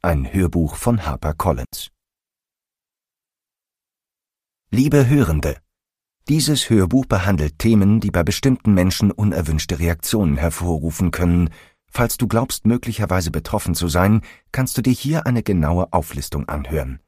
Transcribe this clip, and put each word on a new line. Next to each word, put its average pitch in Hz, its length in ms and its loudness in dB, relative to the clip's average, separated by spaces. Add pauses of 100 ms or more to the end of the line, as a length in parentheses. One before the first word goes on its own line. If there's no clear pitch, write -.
Ein 76 320 -2
Hörbuch 87 440 0
von 117 280 0
HarperCollins. 76 840 -4 (2750)
Liebe 135 360 4
Hörende, 80 500 2 (720)
dieses 147 440 0
Hörbuch 143 340 4
behandelt 90 540 0
Themen, 107 400 4
die 104 100 -2
bei 85 140 0
bestimmten 110 500 0
Menschen 95 380 2
unerwünschte 82 680 -2
Reaktionen 85 600 0
hervorrufen 82 760 -2
können. 87 400 0 (360)
Falls - 300 -2
du 117 100 -2
glaubst, 117 380 -4
möglicherweise 104 640 -2
betroffen 80 460 -4
zu 87 120 -4
sein, 95 340 4 (300)
kannst 131 240 -4
du 131 60 -2
dir 127 120 2
hier 151 340 -4
eine 123 160 -2
genaue 87 500 0
Auflistung - 560 -6
anhören. 67 580 -6